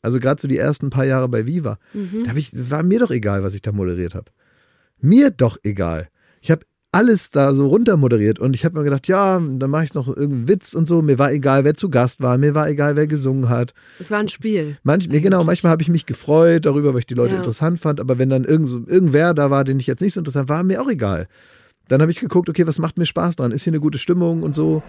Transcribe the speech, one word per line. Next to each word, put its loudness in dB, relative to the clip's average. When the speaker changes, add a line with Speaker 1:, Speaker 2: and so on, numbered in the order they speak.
Speaker 1:
Also -2
grad -2
so -6
die 0
ersten -2
paar 0
Jahre 0
bei -2
Viva, -4
Speaker 2:
Mhm. -6
Speaker 1:
da -6
hab -4
ich, -6
war -4
mir 2
doch 2
egal, -2
was -4
ich -12
da -6
moderiert -4
hab. -12
Mir 6
doch 0
egal. -4
Ich -2
hab 0
alles 2
da 2
so 2
runtermoderiert 2
und 0
ich -4
hab 0
mir -4
gedacht, -2
ja, 2
dann -4
mach 0
ich -6
noch -4
irgendeinen -4
Witz 0
und -2
so. 4
Mir 2
war 2
egal, 2
wer 2
zu -4
Gast 0
war, 2
mir 2
war 0
egal, 0
wer 2
gesungen -2
hat. -2
Speaker 2:
Es -10
war -2
ein -2
Spiel, -4
Speaker 1:
Manch-, 2
mir, 2
genau, 4
Speaker 2:
eigentlich. 2
Speaker 1:
manchmal 2
hab 2
ich -2
mich 0
gefreut 2
darüber, 2
weil 0
ich -4
die -10
Leute 0
Speaker 2:
Ja. -2
Speaker 1:
interessant -2
fand, -4
aber -2
wenn 2
dann 0
irgend 0
so, -6
irgendwer 4
da 2
war, 2
den 0
ich -4
jetzt -4
nicht 0
so -6
interessant, -4
war -2
mir 0
auch -2
egal. -2
Dann 4
hab 4
ich -4
geguckt, -2
okay, 0
was -4
macht -4
mir 0
Spaß -4
dran? -2
Ist -4
hier -2
eine -2
gute -2
Stimmung -2
und -4
so? -2